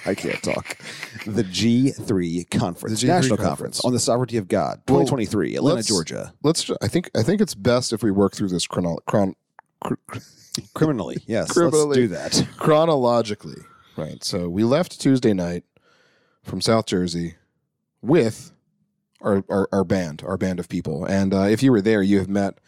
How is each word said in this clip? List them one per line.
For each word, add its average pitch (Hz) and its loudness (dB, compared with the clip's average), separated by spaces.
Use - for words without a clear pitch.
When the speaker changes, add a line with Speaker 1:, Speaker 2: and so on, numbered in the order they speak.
Speaker 1:
I 95 0
can't - -6
talk. - -6
The 110 -2
G 117 2
three 90 -2
conference, 101 -4
Speaker 2:
The 104 -4
G 123 0
three 175 4
Speaker 1:
national 127 2
Speaker 2:
conference. 95 -2
Speaker 1:
conference - -2
on 123 0
the 120 0
sovereignty 117 0
of 95 -2
God, 76 0
Speaker 2:
Well, 131 4
Speaker 1:
twenty - 2
twenty-three, 98 0
Atlanta, 131 2
Speaker 2:
let's, 107 -4
Speaker 1:
Georgia. 78 -4
Speaker 2:
let's 156 2
ju-, - -4
I 101 -2
think, - -2
I 110 2
think 196 2
it's - 0
best 120 0
if 107 -2
we 104 2
work 98 4
through 101 -2
this 87 -2
chrono-, 87 -4
chron-, 98 0
cr-, - -2
Speaker 1:
Criminally, 110 0
yes. 101 -2
Speaker 2:
Criminally. 156 4
Speaker 1:
Let's 143 2
do 123 6
that. - -2
Speaker 2:
Chronologically, 120 2
right. 76 -10
So 87 -4
we 98 0
left 147 0
Tuesday 123 4
night 87 -4
from 95 -8
South 113 2
Jersey 85 -2
with 120 0
our, 98 0
our, 95 0
our 95 2
band, 85 -4
our 92 -4
band 92 -2
of 87 -10
people. 80 -6
And, 98 0
uh, 95 2
if 110 2
you 135 6
were 104 4
there, 107 2
you 98 4
have 92 -2
met, 98 -2